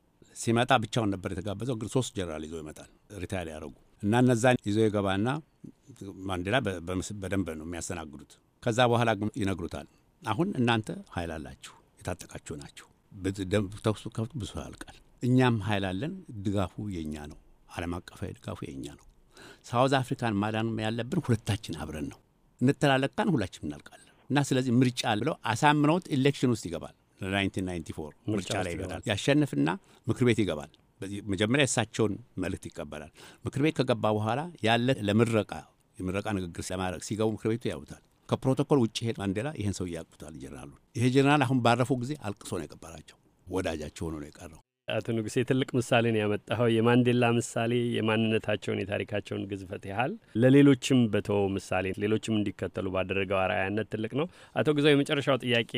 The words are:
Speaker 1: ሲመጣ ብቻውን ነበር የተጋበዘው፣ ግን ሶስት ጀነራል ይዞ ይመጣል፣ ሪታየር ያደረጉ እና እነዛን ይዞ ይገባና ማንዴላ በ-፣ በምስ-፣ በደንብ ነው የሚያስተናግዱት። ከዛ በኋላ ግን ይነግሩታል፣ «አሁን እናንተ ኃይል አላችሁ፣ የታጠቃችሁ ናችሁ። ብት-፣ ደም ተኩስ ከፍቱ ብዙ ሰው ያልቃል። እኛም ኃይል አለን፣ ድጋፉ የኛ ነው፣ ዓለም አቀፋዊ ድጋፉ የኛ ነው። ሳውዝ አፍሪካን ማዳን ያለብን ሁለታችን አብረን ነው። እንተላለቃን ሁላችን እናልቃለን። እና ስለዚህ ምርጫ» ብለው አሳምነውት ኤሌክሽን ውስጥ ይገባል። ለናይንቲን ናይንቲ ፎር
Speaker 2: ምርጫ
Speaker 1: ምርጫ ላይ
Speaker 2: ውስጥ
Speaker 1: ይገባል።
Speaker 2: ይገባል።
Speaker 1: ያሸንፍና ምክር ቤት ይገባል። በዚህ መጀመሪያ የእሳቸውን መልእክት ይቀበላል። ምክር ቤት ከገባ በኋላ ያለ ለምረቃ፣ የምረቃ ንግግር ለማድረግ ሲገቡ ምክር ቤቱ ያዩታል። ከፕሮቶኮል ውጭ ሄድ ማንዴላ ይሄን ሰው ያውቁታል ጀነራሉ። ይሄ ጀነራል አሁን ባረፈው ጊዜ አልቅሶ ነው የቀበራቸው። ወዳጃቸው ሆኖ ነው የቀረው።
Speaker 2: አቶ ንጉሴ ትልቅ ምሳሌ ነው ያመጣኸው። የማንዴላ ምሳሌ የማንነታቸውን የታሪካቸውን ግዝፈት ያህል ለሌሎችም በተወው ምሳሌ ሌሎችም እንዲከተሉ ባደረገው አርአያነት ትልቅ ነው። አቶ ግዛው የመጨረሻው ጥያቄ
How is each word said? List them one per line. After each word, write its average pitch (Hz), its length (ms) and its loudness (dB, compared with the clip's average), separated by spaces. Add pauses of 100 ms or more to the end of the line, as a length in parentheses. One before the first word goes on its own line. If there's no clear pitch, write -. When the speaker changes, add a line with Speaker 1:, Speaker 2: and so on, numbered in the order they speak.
(360)
Speaker 1:
ሲመጣ 120 420 2
ብቻውን 110 320 0
ነበር 98 200 -4
የተጋበዘው፣ 98 460 -6
ግን 117 140 -8
ሶስት 127 240 -2
ጀነራል 80 300 -6
ይዞ 78 140 -12
ይመጣል፣ 78 320 -14 (280)
ሪታየር 87 300 -6
ያደረጉ 78 260 -12 (300)
እና 104 160 2
እነዛን 123 440 6
ይዞ 104 160 0
ይገባና 101 480 2 (1000)
ማንዴላ 95 360 -2
በ-፣ 95 200 -4
በምስ-፣ 90 320 -6
በደንብ 98 360 -4
ነው 78 160 -10
የሚያስተናግዱት። 82 640 -10 (320)
ከዛ 117 240 0
በኋላ 117 280 2
ግን 104 200 -2
ይነግሩታል፣ 90 520 -6 (340)
«አሁን 131 340 -2
እናንተ 117 340 0 (200)
ኃይል 85 220 -6
አላችሁ፣ 69 420 -12 (220)
የታጠቃችሁ - 640 -12
ናችሁ። - 300 -18 (240)
ብት-፣ 98 340 -6
ደም 101 200 0 (120)
ተኩስ 107 280 -2
ከፍቱ - 280 -6
ብዙ 104 160 -6
ሰው 85 120 -10
ያልቃል። - 360 -16 (260)
እኛም 127 380 6
ኃይል 98 240 0
አለን፣ 101 280 -4 (240)
ድጋፉ 98 360 -2 (160)
የኛ 80 260 -6 (120)
ነው፣ 78 120 -18 (300)
ዓለም 87 240 -6
አቀፋዊ - 400 -10
ድጋፉ - 300 -12
የኛ 67 260 -12
ነው። - 160 -20 (580)
ሳውዝ 127 320 2
አፍሪካን 123 400 0
ማዳን 110 420 0
ያለብን 117 440 -2
ሁለታችን 101 560 -2
አብረን 76 300 -8
ነው። - 120 -14 (420)
እንተላለቃን 139 680 2
ሁላችን 117 340 0
እናልቃለን። - 380 -12 (260)
እና 135 160 2
ስለዚህ 131 300 0
ምርጫ» 127 280 4 (140)
ብለው 127 200 -2 (120)
አሳምነውት 147 640 4
ኤሌክሽን 135 400 2
ውስጥ 110 140 -2
ይገባል። 82 300 -8 (240)
ለናይንቲን 98 460 0
ናይንቲ 87 260 -6
ፎር 76 200 -10 (100)
Speaker 2:
ምርጫ 107 100 -4
Speaker 1:
ምርጫ 101 220 -2
ላይ 95 100 -2
Speaker 2:
ውስጥ 87 100 -4
Speaker 1:
ይገባል። 90 180 -8
Speaker 2:
ይገባል። 78 160 -8
Speaker 1:
ያሸንፍና 143 640 0 (380)
ምክር 117 180 0
ቤት 117 140 4
ይገባል። 78 320 -2 (300)
በዚህ 98 260 -8
መጀመሪያ 107 360 2
የእሳቸውን 110 500 0 (240)
መልእክት 92 280 -4
ይቀበላል። 76 460 -12 (300)
ምክር - 200 -4
ቤት 156 140 0
ከገባ 117 380 0
በኋላ 110 280 0 (220)
ያለ 117 240 4 (160)
ለምረቃ፣ 110 480 4 (460)
የምረቃ 92 360 -4
ንግግር 87 340 -6
ለማድረግ 90 360 -4
ሲገቡ 110 280 -2
ምክር 107 180 -4
ቤቱ 113 180 -4
ያዩታል። 76 340 -10 (280)
ከፕሮቶኮል 135 500 2
ውጭ 113 220 2
ሄድ 113 160 -4
ማንዴላ 101 360 -2
ይሄን 101 220 -2
ሰው 92 120 -6
ያውቁታል 80 500 -12
ጀነራሉ። 67 340 -14 (240)
ይሄ 117 140 2
ጀነራል 139 340 6
አሁን 127 180 2
ባረፈው 120 360 4
ጊዜ 123 240 -6
አልቅሶ - 300 -10
ነው 85 140 -4
የቀበራቸው። 80 520 -18 (300)
ወዳጃቸው 82 560 -4
ሆኖ 80 120 -4
ነው 73 120 -10
የቀረው። 82 340 -20 (260)
Speaker 2:
አቶ 110 240 -4
ንጉሴ 110 240 -2 (100)
ትልቅ 135 260 0
ምሳሌ 117 360 2
ነው 110 120 2
ያመጣኸው። 107 480 0
የማንዴላ 120 640 6
ምሳሌ 117 420 0 (200)
የማንነታቸውን 110 880 0
የታሪካቸውን 101 680 -4
ግዝፈት 98 380 -10
ያህል 113 280 -4 (220)
ለሌሎችም 135 720 8
በተወው 101 420 2
ምሳሌ 95 480 -2
ሌሎችም 110 380 0
እንዲከተሉ 98 560 -2
ባደረገው 95 480 0
አርአያነት 95 500 0
ትልቅ 110 240 -6
ነው። 147 140 -2 (280)
አቶ 143 180 2
ግዛው 147 200 6
የመጨረሻው 139 460 2
ጥያቄ 117 380 0